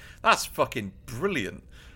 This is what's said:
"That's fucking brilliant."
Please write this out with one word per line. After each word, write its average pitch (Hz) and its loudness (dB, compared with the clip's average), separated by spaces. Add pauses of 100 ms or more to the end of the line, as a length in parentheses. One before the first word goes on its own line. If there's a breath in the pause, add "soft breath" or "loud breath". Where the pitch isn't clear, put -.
(220 soft breath)
"That's - 4
fucking 113 -2 (140)
brilliant." 123 -4 (320 soft breath)